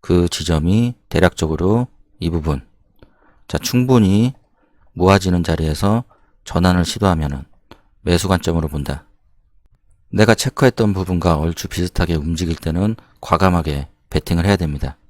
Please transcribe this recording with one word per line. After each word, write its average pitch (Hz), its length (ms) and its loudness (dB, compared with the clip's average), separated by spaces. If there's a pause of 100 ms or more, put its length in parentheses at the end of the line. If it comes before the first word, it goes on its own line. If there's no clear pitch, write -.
그 87 260 2
지점이 87 680 0 (140)
대략적으로 87 760 0 (320)
이 82 100 -2
부분. 78 380 -4 (800)
자, - 120 -6
충분히 123 760 2 (600)
모아지는 92 500 2
자리에서 82 600 -2 (400)
전환을 90 420 2
시도하면은 78 580 -2 (580)
매수 87 260 0
관점으로 85 400 0
본다. 69 380 -6 (1040)
내가 107 240 4
체크했던 117 600 0
부분과 90 440 0
얼추 80 300 -4
비슷하게 85 480 -2
움직일 82 400 -2
때는 95 400 -4 (260)
과감하게 85 680 0 (200)
베팅을 85 360 0
해야 101 120 2
됩니다. 73 400 -6 (120)